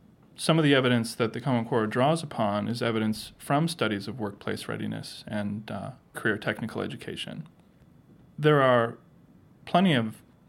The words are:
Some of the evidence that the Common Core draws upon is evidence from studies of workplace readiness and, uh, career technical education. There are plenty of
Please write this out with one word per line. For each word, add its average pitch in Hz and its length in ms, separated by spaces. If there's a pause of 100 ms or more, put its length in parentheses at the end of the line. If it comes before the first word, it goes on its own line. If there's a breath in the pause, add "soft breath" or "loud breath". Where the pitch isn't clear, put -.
(360)
Some 160 220
of 156 60
the 143 100
evidence 123 400
that 110 200
the 120 60
Common 120 260
Core 113 200
draws 135 360
upon 104 440
is 120 140
evidence 110 560
from 147 320
studies 107 400
of 127 100
workplace 101 500
readiness 107 580
and, 104 440
uh, 98 200 (240)
career 107 240
technical 107 420
education. - 680 (920)
There 147 240
are 120 340 (680)
plenty 180 300
of 113 280 (260)